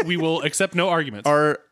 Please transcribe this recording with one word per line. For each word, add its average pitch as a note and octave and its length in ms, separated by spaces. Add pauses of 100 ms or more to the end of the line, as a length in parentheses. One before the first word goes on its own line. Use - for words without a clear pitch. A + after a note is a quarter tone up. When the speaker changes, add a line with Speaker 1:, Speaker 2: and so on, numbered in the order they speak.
Speaker 1:
we F3 120
will D#3+ 240
<laughs> - 20
accept F3+ 300
no F3 160
arguments. C#3 400
Speaker 2:
Our D3 300 (120)